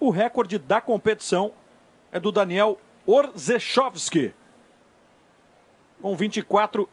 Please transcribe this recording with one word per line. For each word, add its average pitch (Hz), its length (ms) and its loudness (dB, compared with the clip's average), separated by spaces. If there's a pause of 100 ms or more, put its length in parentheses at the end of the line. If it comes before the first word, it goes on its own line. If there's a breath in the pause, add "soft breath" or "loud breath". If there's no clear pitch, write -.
O 269 100 2
recorde 214 480 -2
da 175 220 0
competição 208 720 -2 (580)
é - 80 -6
do 190 140 -4
Daniel 196 460 0 (280)
Orzechowski. 214 1300 0 (1700)
Com 196 160 -6
vinte 208 220 -2
e 196 40 -6
quatro 208 500 0